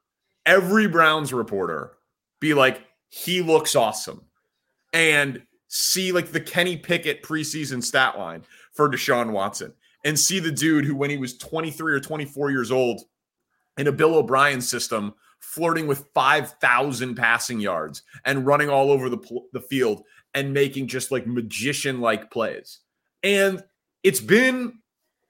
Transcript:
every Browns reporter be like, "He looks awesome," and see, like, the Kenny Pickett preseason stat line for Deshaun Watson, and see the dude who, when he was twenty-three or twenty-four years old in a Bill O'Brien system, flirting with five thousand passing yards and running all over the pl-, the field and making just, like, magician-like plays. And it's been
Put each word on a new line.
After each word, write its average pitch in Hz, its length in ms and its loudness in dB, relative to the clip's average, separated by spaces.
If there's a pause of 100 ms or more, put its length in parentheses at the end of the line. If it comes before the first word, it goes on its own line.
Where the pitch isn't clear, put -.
(440)
every 190 440 4
Browns 156 440 2
reporter 95 600 -4 (480)
be 151 140 2
like, 131 280 4 (300)
"He 180 300 -4
looks 160 320 4
awesome," - 480 0 (720)
and 151 500 2 (240)
see, - 460 -2
like, 175 180 0
the 156 100 -4
Kenny 175 360 -2
Pickett 170 480 -4
preseason 151 580 -6
stat 131 340 0
line 82 280 -10 (280)
for 147 160 2
Deshaun 120 440 0
Watson, 98 400 -4 (320)
and 151 120 -2
see 190 220 0
the 165 140 -4
dude 151 320 2
who, 143 100 -2
when 139 160 -2
he 147 80 -4
was 127 180 -8
twenty-three 160 560 -6
or 139 60 0
twenty-four 143 540 -6
years 123 180 -2
old 123 320 0 (760)
in 143 100 0
a 139 40 4
Bill 156 220 4
O'Brien 135 460 4
system, 113 520 -4 (280)
flirting 160 480 -2
with 139 260 -4
five 139 460 2
thousand 127 560 0
passing 117 420 0
yards 82 440 -4 (220)
and 131 220 0
running 143 240 4
all 139 220 4
over 131 160 0
the 120 100 -4
pl-, - 340 -12
the 127 80 -10
field 120 440 -2 (300)
and 139 200 -4
making 139 320 0
just, 120 240 -6
like, 120 160 -2
magician-like 120 1040 -2
plays. - 480 -6 (460)
And 196 400 2 (400)
it's 190 160 2
been 247 580 2 (520)